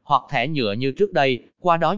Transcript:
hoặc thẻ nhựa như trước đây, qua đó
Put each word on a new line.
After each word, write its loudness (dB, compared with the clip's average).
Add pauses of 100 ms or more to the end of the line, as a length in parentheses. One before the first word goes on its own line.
hoặc 0
thẻ -2
nhựa -2
như -2
trước -2
đây, 0 (180)
qua 2
đó 0